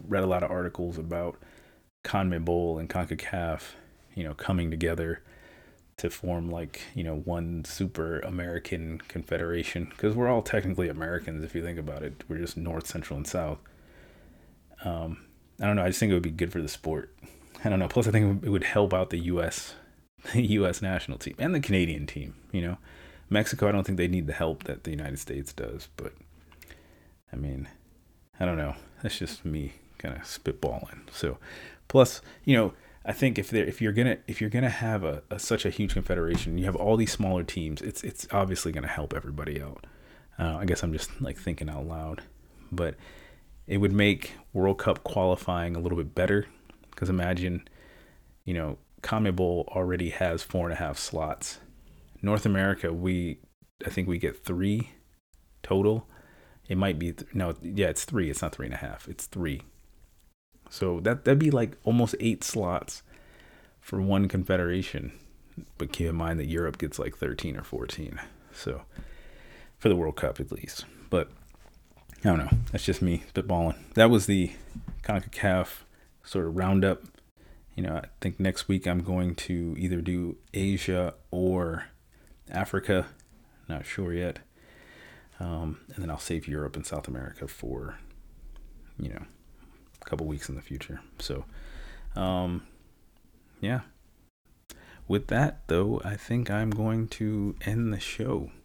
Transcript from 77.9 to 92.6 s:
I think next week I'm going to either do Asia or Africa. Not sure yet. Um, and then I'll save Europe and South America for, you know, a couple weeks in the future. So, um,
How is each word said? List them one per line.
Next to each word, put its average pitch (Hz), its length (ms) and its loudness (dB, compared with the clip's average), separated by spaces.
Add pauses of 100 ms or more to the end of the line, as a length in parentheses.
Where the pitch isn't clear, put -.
I - 80 -4 (160)
think 90 180 -2
next 95 300 0
week 95 180 2
I'm 87 160 2
going 90 340 2
to 85 420 -2
either 90 240 0
do 90 340 -2 (160)
Asia 95 600 0 (160)
or 90 560 0 (640)
Africa. - 560 2 (640)
Not 73 180 -6
sure 90 260 -4
yet. 87 280 -2 (1000)
Um, 82 420 -4 (140)
and 95 80 -8
then 80 80 -4
I'll 73 80 -6
save 82 280 -4
Europe 73 300 -4
and 76 80 -8
South - 240 -8
America 64 400 -8
for, - 500 -8 (1000)
you - 100 -4
know, - 160 -10 (800)
a - 20 -18
couple 78 220 -4
weeks 71 240 -6
in 65 60 -6
the 65 40 -10
future. - 400 -10 (180)
So, - 280 -6 (680)
um, 90 520 0 (920)